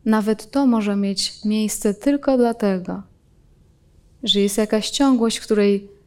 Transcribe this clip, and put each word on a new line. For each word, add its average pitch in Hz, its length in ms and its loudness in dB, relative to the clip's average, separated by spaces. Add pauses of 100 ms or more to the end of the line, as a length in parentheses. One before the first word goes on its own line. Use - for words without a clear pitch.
nawet 214 460 0
to 277 160 2
może 208 280 0
mieć 196 500 -4
miejsce 214 480 0
tylko 277 440 0
dlatego, 196 680 0 (1200)
że 208 160 0
jest 202 180 0
jakaś 214 320 0
ciągłość, 240 480 2
w - 80 -12
której 202 440 2 (180)